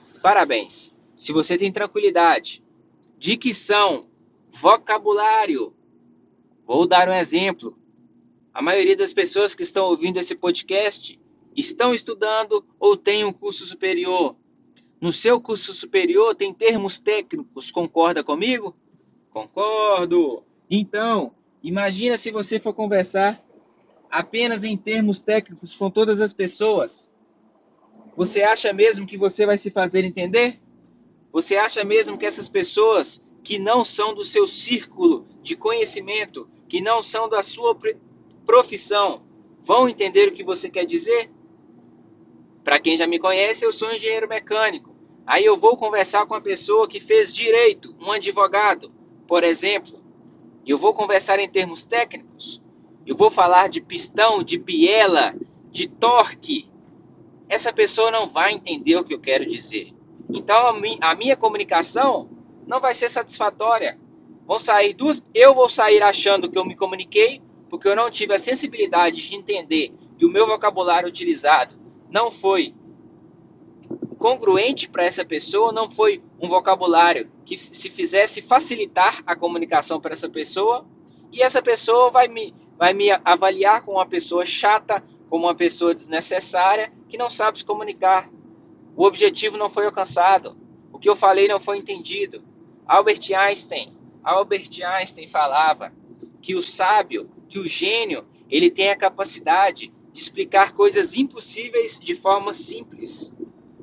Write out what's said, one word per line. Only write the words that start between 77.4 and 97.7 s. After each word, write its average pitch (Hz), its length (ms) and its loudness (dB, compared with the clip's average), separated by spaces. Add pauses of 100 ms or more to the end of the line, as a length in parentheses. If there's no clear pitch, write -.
que - 100 -12
f-, - 180 -18
se - 180 -10
fizesse 190 500 0
facilitar 226 840 0
a 175 100 -2
comunicação 170 640 -4
pra 170 120 -10
essa 160 160 -10
pessoa, 202 580 -4 (460)
e 240 100 0
essa 254 180 2
pessoa 240 500 2
vai 254 180 6
me, 226 260 -10 (240)
vai 180 160 4
me 202 160 2 (140)
avaliar 190 600 2
como 196 140 -6
uma 185 80 0
pessoa 175 400 -4
chata, 208 580 0 (240)
como 170 180 -2
uma 170 80 0
pessoa 170 400 0
desnecessária, 185 960 -2 (160)
que 214 100 -6
não 240 120 -2
sabe 214 280 -2
se - 60 -14
comunicar. 196 640 -2 (640)
O 339 80 2
objetivo 214 540 2
não 208 100 -2
foi 208 160 -2
alcançado. 190 720 0 (340)
O - 80 -20
que - 100 -2
eu 208 80 4
falei 196 300 4
não 202 140 2
foi 202 160 -6
entendido. 190 640 -10 (440)
Albert 202 500 2
Einstein, 196 580 -4 (280)
Albert 190 480 -2 (120)
Einstein 180 460 -8
falava 147 640 0 (480)
que 185 140 -6
o 175 80 -4
sábio, 185 640 -2 (200)
que 196 100 -12
o 190 80 -8
gênio, 196 580 -4 (240)